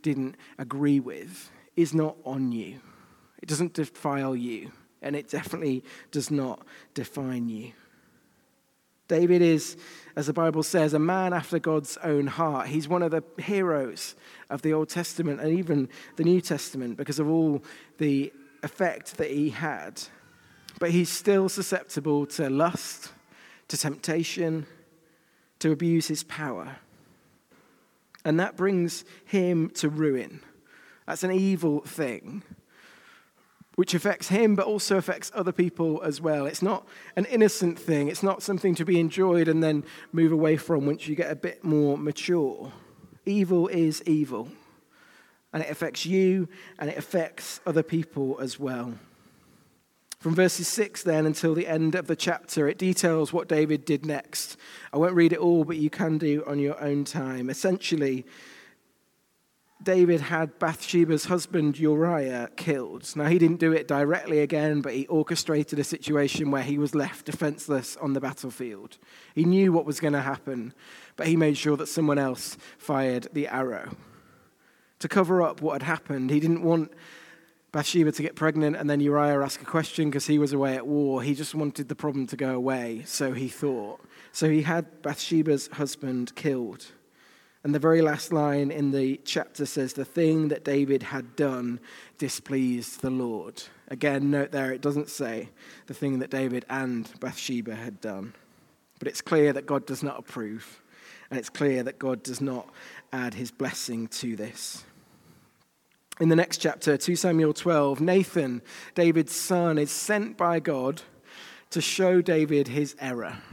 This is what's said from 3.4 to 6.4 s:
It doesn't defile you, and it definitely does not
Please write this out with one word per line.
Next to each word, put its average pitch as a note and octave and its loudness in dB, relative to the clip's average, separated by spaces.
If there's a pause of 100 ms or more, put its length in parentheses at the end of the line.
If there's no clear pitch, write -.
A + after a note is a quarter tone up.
It - -14
doesn't D#3+ -2
defile C#3 -4
you, A#2+ -8 (300)
and C#3+ -4
it D3 -8
definitely D3 -4 (280)
does D3 -4
not C3+ -4 (280)